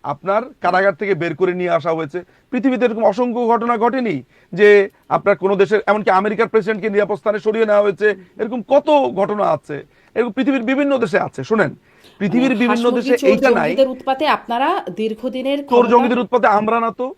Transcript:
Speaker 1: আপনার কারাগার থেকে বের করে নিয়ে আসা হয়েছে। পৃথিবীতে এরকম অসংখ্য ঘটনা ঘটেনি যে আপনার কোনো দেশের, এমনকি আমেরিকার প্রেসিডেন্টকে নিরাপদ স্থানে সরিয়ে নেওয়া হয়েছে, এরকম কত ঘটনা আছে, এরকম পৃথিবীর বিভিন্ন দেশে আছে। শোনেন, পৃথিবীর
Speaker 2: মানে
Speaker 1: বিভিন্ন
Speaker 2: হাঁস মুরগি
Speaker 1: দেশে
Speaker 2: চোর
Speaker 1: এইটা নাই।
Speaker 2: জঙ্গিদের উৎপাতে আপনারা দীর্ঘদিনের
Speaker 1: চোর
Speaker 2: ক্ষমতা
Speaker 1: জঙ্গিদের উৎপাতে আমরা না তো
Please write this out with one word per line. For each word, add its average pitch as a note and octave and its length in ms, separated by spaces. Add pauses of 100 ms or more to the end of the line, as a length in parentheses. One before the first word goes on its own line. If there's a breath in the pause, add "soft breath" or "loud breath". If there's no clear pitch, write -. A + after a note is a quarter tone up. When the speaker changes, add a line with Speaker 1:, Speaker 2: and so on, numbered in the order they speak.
Speaker 1:
আপনার F#3+ 380 (200)
কারাগার F#3 340
থেকে G3 200
বের D#3+ 200
করে F3+ 180
নিয়ে F3+ 160
আসা E3 220
হয়েছে। D#3+ 320 (260 soft breath)
পৃথিবীতে B3 360
এরকম A3+ 180
অসংখ্য A#3 440
ঘটনা A#3 300
ঘটেনি A3 460 (300 soft breath)
যে G3+ 360 (200 soft breath)
আপনার F#3+ 260
কোনো G3 200
দেশের, F#3+ 300
এমনকি G#3 240
আমেরিকার G3+ 380
প্রেসিডেন্টকে G#3+ 420
নিরাপদ G3+ 280
স্থানে G#3 220
সরিয়ে A3 260
নেওয়া G#3 160
হয়েছে, G3+ 340 (240 loud breath)
এরকম A#3 220
কত C#4 540
ঘটনা G3+ 280
আছে, D3+ 420 (300 soft breath)
এরকম A#3+ 160
পৃথিবীর C4 320
বিভিন্ন C4+ 340
দেশে G#3 220
আছে। - 240
শোনেন, G3+ 320 (420 soft breath)
পৃথিবীর G#3 240
Speaker 2:
মানে C4 140
Speaker 1:
বিভিন্ন A#3 280
Speaker 2:
হাঁস A#3+ 100
মুরগি B3 160
Speaker 1:
দেশে B3 80
Speaker 2:
চোর C#4 120
Speaker 1:
এইটা C4 200
নাই। E3 200
Speaker 2:
জঙ্গিদের B3+ 180
উৎপাতে C4 400
আপনারা D4 560 (120)
দীর্ঘদিনের B3 600
Speaker 1:
চোর C#4+ 80
Speaker 2:
ক্ষমতা A#3+ 240
Speaker 1:
জঙ্গিদের B3 300
উৎপাতে A#3+ 280
আমরা G#3+ 320
না A3+ 120
তো C4 260